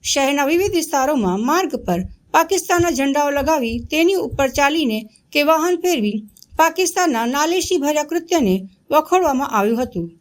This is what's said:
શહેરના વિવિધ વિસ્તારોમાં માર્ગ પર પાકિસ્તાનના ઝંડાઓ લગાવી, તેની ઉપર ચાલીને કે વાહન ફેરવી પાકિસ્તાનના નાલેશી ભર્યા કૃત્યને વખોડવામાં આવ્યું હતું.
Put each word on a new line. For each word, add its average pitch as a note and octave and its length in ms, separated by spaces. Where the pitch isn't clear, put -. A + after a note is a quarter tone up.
શહેરના C#4+ 440
વિવિધ F#4 260
વિસ્તારોમાં C4 680
માર્ગ D#4 340
પર F3+ 220
પાકિસ્તાનના F4 640
ઝંડાઓ C#4 400
લગાવી, C#4 540
તેની E4+ 380
ઉપર C4+ 280
ચાલીને C#4 480
કે D4 160
વાહન D#4+ 360
ફેરવી A#3+ 360
પાકિસ્તાનના E4 720
નાલેશી D#4+ 560
ભર્યા D4 280
કૃત્યને E4 440
વખોડવામાં D4+ 640
આવ્યું A3 280
હતું. F3 280